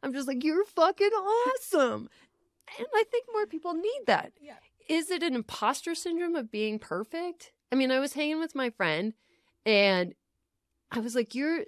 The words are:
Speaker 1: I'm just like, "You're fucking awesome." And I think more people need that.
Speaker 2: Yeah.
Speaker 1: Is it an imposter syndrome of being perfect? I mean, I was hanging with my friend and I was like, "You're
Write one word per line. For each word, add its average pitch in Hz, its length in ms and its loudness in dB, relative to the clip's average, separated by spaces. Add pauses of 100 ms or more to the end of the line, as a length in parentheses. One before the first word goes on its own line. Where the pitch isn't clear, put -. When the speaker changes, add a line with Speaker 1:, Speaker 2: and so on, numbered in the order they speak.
Speaker 1:
I'm 262 100 -4
just 262 140 -6
like, 254 160 -2
"You're 320 220 2
fucking 381 460 2
awesome." 403 1000 0 (680)
And 480 160 -6
I 440 160 4
think 480 220 -2
more 427 140 0
people 330 300 -6
need 453 320 -4
that. 160 340 2
Speaker 2:
Yeah. 285 140 -18 (340)
Speaker 1:
Is 311 220 0
it 349 120 -2
an 269 120 0
imposter 247 600 -2
syndrome 339 400 -2
of 240 160 -4
being 214 280 -2
perfect? 330 760 -8 (180)
I 254 40 2
mean, 262 160 4
I 262 80 2
was 277 140 -2
hanging 302 260 -2
with 320 160 -6
my 254 160 -2
friend 180 420 0 (520)
and 196 480 4 (800)
I 240 80 -4
was 226 160 -4
like, 233 200 0
"You're 302 320 -2